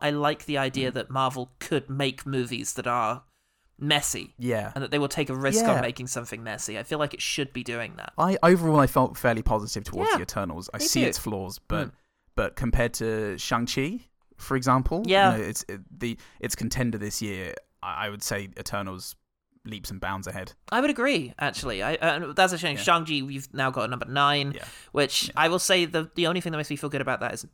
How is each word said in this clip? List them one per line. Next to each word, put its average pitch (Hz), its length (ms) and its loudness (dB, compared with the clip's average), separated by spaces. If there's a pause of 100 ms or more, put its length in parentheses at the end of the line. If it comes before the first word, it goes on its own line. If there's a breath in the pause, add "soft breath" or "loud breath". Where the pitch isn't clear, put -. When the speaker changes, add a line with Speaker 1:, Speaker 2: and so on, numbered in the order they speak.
Speaker 1:
I 147 80 2
like 147 360 0
the 147 120 -2
idea 135 320 0
Speaker 2:
Mm. 123 40 -14
Speaker 1:
that 123 160 -6
Marvel 131 500 -2
could - 280 -2
make 135 380 -2
movies 123 460 -2
that 123 160 -4
are 120 340 0 (560)
messy. 143 580 0
Speaker 2:
Yeah. 110 380 -2
Speaker 1:
And 139 80 -4
that - 80 -6
they 147 80 2
will 143 100 2
take 143 220 -2
a 131 60 -2
risk 139 260 2
Speaker 2:
Yeah. 226 140 4
Speaker 1:
on 131 40 2
making 123 280 -4
something 117 340 -8
messy. 107 340 -8
I 107 60 -6
feel 151 160 -6
like 147 160 -2
it - 80 -8
should - 300 -2
be 123 100 -6
doing 117 360 -6
that. - 200 -12
Speaker 2:
I, 180 240 4
overall, 165 380 8
I 131 80 8
felt 131 280 4
fairly 113 260 2
positive 104 420 0
towards - 260 0
Speaker 1:
Yeah, 392 60 4
Speaker 2:
the - 60 -2
Eternals. 92 520 -6
I 104 40 -8
Speaker 1:
me - 80 -2
Speaker 2:
see - 160 4
Speaker 1:
too. - 40 4
Speaker 2:
its - 120 0
flaws, 95 420 -6
but, 101 280 -2
Speaker 1:
Mm. - 40 -14 (420)
Speaker 2:
but 104 220 -2
compared 117 380 2
to 110 440 -2
Shang-Chi, 135 600 0 (400)
for - 160 -2
example. 131 500 2
Speaker 1:
Yeah. 190 300 6
Speaker 2:
You - 60 -2
know, - 60 -4
it's, - 200 -6
it, 98 120 -10 (200)
the, 117 180 -4 (220 loud breath)
its - 140 -4
contender 117 440 -2
this 104 240 -6
year, 95 320 -6 (280)
I, 95 240 -4
I 104 40 -4
would 104 120 -10
say 101 260 -4 (100)
Eternals 95 560 -6 (500)
leaps 107 260 -10
and 95 100 -10
bounds 95 260 -4
ahead. 92 260 -10 (200)
Speaker 1:
I 226 80 2
would 294 100 4
agree, 170 480 0
actually. 123 440 -2
I, 135 140 0
uh, 156 360 0
that's 185 200 4
a 170 60 -4
shame. 160 180 -2
Speaker 2:
Yeah. - 60 -6
Speaker 1:
Shang-Chi, 160 400 2
we've 139 300 -8
now 131 180 0
got 131 140 -2
a 110 40 -2
number 127 180 -4
nine, 143 460 4
Speaker 2:
Yeah. - 120 -10 (280 loud breath)
Speaker 1:
which - 340 2
Speaker 2:
Yeah. - 100 -10
Speaker 1:
I 160 120 6
will 180 100 4
say 180 260 4
the, 160 300 -2
the 170 120 2
only 175 140 2
thing 170 120 -4
that 156 60 -2
makes 151 120 -6
me 147 60 -2
feel 147 140 -6
good 135 120 -2
about 127 180 0
that 117 140 -4
is - 200 -10